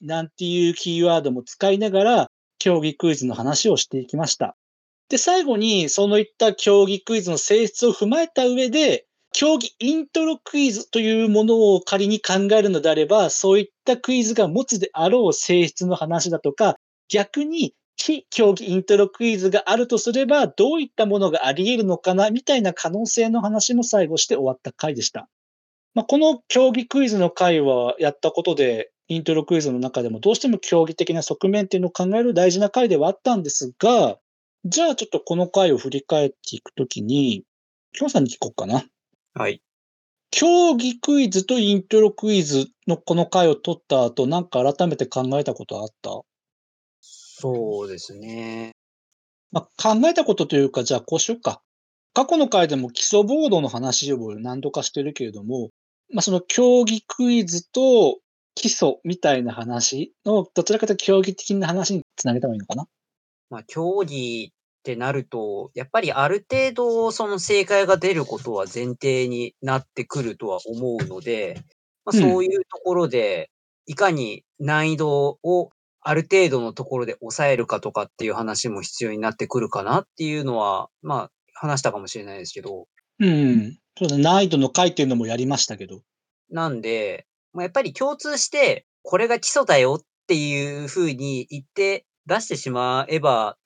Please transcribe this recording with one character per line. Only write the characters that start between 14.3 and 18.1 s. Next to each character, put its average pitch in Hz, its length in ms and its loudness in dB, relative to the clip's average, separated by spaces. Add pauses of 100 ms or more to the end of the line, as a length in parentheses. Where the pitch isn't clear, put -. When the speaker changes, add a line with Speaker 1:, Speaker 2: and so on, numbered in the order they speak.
Speaker 1:
が 214 140 4
持 208 180 -2
つ 226 140 -2
で 196 140 -4
あ 165 140 0
ろ 226 200 4
う 151 60 4
性 175 340 2
質 - 180 -6
の 180 100 0
話 165 360 -2
だ 160 80 -2
と 214 140 -2
か、 202 240 2 (300)
逆 202 360 -2
に 302 320 -4 (220)
非 - 340 -4